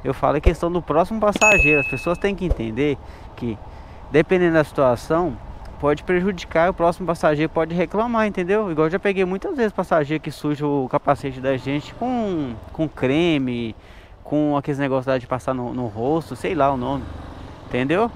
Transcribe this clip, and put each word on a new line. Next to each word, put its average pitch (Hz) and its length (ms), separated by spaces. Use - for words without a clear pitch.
Eu 135 100
falo 139 240
a 156 40
questão 170 280
do 175 120
próximo 185 400
passageiro. 196 580
As 131 80
pessoas 170 300
têm 202 180
que 180 100
entender 127 520
que, 113 200
dependendo 170 420
da 160 100
situação, 143 720
pode 147 240
prejudicar, 180 680
o 190 40
próximo 170 320
passageiro 156 460
pode 165 240
reclamar, 214 520
entendeu? 196 440
Igual 156 160
eu 156 40
já 190 80
peguei 196 260
muitas 196 320
vezes 220 160
passageiro 156 500
que 156 80
suja 147 340
o 143 240
capacete 135 520
da 135 160
gente 135 380
com, 196 600
com 160 160
creme, 131 880
com 147 320
aqueles 139 240
negócios 131 280
lá 131 100
de 123 100
passar 131 260
no, 123 200
no 123 140
rosto, 127 480
sei 190 200
lá 139 160
o 135 60
nome, 127 260
entendeu? 160 480